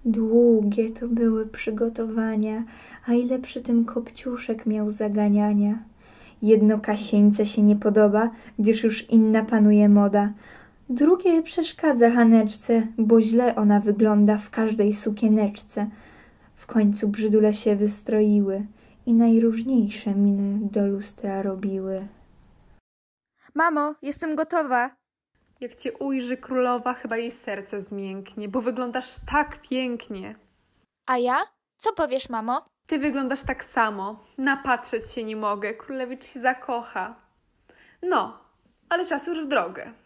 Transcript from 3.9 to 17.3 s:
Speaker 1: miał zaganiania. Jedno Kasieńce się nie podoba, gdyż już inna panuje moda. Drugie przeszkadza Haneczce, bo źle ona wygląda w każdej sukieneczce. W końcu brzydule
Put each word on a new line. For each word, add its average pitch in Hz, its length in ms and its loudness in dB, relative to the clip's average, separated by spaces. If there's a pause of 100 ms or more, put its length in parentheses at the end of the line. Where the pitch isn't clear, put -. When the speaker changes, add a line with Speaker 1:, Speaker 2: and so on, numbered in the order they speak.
Speaker 1:
miał 214 240 -2
zaganiania. 208 920 0 (640)
Jedno 214 380 4
Kasieńce 208 680 2
się 214 160 -2
nie 208 140 6
podoba, 214 540 4 (300)
gdyż 220 240 2
już 220 260 -2
inna 220 340 4
panuje 208 460 6
moda. 202 440 4 (560)
Drugie 330 540 2
przeszkadza 277 680 2
Haneczce, 226 760 4 (100)
bo 226 240 6
źle 226 340 2
ona 208 240 4
wygląda 208 580 4
w 208 120 -10
każdej 220 440 0
sukieneczce. 208 960 -2 (680)
W - 100 -20
końcu 208 420 0
brzydule 214 460 2